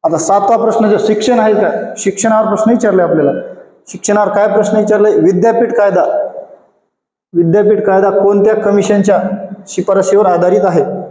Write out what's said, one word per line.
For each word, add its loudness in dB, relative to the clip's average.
आता 0
सातवा 0
प्रश्न 0
जो 2
शिक्षण 0
आहे 2
का, -2
शिक्षणावर -2
प्रश्न 0
विचारले 2
आपल्याला. 0
शिक्षणावर -2
काय 0
प्रश्न 0
विचारले? 2
विद्यापीठ 2
कायदा, 0
विद्यापीठ 2
कायदा 2
कोणत्या 2
कमिशनच्या 0
शिफारशीवर 0
आधारित 2
आहे 0